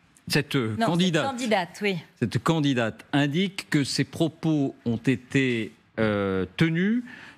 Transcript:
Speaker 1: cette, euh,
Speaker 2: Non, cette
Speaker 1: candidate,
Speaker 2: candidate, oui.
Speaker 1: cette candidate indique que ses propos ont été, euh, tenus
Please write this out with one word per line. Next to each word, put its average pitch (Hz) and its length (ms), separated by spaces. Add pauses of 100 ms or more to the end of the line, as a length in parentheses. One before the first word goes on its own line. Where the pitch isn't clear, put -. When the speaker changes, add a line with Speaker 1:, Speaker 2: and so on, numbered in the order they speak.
(260)
Speaker 1:
cette, 156 300
euh, 113 140
Speaker 2:
Non, 107 80
cette 226 80
Speaker 1:
candidate, 170 440
Speaker 2:
candidate, 220 520
oui. 196 140 (240)
Speaker 1:
cette 113 220
candidate 139 720
indique 147 580
que 147 140
ses 135 200
propos 151 680 (100)
ont 117 140
été, 127 720 (260)
euh, 101 460 (120)
tenus 180 460 (360)